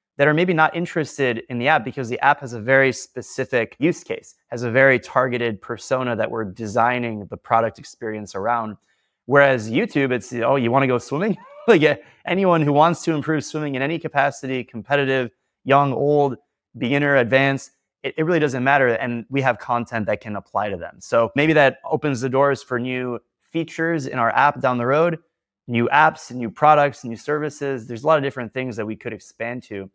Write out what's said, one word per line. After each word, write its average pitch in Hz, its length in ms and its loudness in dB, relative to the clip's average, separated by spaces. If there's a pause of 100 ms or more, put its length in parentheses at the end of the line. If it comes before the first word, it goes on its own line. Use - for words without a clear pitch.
(180)
that 143 100 4
are 151 60 4
maybe 180 200 2
not 156 220 2
interested 139 720 -2
in 123 100 -6
the 123 80 0
app 143 180 2
because 127 240 -8
the 120 100 -6
app 139 200 0
has 120 140 -12
a 117 60 -10
very 131 320 4
specific - 840 -4
use 170 260 0
case, - 300 -12 (140)
has 120 160 -8
a 120 80 -4
very 131 280 6
targeted 120 600 -2
persona 123 540 -4
that 107 160 -4
we're 113 140 -4
designing 113 840 -2
the 107 100 -14
product 113 400 0
experience 107 560 -10
around. 107 420 -4 (520)
Whereas 131 420 4
YouTube, 139 420 0
it's, 123 220 -4
oh, 120 220 0
you 120 160 0
wanna 135 160 2
go 127 100 2
swimming? 170 440 -4
<laughs> - 60 -20 (200)
Like, 208 140 6
yeah, 147 140 4 (320)
anyone 180 340 2
who 147 100 2
wants 160 340 4
to 165 80 0
improve 151 300 -2
swimming 151 300 -8
in 127 80 -4
any 156 160 -4
capacity, 139 680 -2
competitive, 131 680 -2 (320)
young, 139 300 4
old, 143 440 0 (400)
beginner, 143 380 0
advanced, 135 560 2 (320)
it, 139 160 -6
it 160 40 0
really 170 160 2
doesn't 131 240 0
matter. 135 260 4
And 117 420 -4
we 135 100 0
have 127 160 2
content 120 480 -4
that 104 160 -2
can 107 140 -10
apply 101 340 -4
to 95 80 -6
them. 82 220 -12
So 117 360 0
maybe 156 180 2
that 139 300 4
opens 135 380 -2
the 131 80 -4
doors 135 320 0
for 123 180 -6
new 127 400 -6 (320)
features 165 540 -4
in 131 140 -6
our 117 100 2
app 135 320 2
down 127 160 0
the 120 80 -2
road, 156 320 2 (500)
new 120 240 0
apps, 156 400 2
new 120 200 -6
products, 147 520 4
new 117 120 -8
services. 143 720 -6
There's 117 160 -10
a - 20 -12
lot 156 140 4
of 139 40 -2
different 131 300 -8
things 127 220 -6
that 107 100 -4
we 107 100 -8
could - 160 -10
expand 117 520 -10
to. 98 320 -10